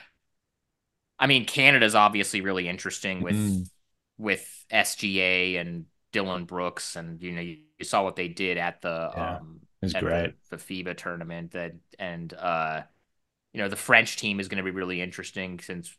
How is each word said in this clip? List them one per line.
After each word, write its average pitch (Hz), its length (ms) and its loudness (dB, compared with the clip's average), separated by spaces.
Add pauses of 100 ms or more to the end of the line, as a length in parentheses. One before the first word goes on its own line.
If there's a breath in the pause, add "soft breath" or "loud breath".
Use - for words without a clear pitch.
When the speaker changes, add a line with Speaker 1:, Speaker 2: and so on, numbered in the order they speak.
(1160 loud breath)
Speaker 1:
I 131 80 4
mean, 131 200 6
Canada's 131 500 6
obviously 104 460 6
really 92 260 0
interesting 92 540 -6
with, 90 160 0
Speaker 2:
Mm. 98 320 0 (480)
Speaker 1:
with - 520 -4
S 110 260 2
G 95 260 0
A 92 340 2
and 85 300 -6 (260)
Dillon 92 340 -2
Brooks, 90 520 -6
and, 82 240 -12
you 90 100 -8
know, 85 100 -6
you, 82 180 -10 (200)
you 85 60 -8
saw 101 180 2
what 92 140 -2
they 90 100 -2
did 90 300 -2
at 87 240 -4
the, 82 340 -4
Speaker 2:
Yeah, 85 220 -4
Speaker 1:
um, 80 240 -18 (200)
Speaker 2:
it's 92 140 -2
Speaker 1:
at 92 60 0
the, 87 40 0
Speaker 2:
great. 85 280 0 (180)
Speaker 1:
the 85 60 -10
fiba 90 400 -8
tournament, 85 540 -10
that, 87 220 -8 (240)
and, 85 360 -10
uh, 80 480 -2 (720)
you 117 80 -6
know, 101 80 0
the 98 60 -4
French 117 420 6
team 101 220 -2
is 95 80 -4
gonna 95 160 -4
be 92 80 -2
really 92 280 -4
interesting 92 600 -8
since 87 400 -12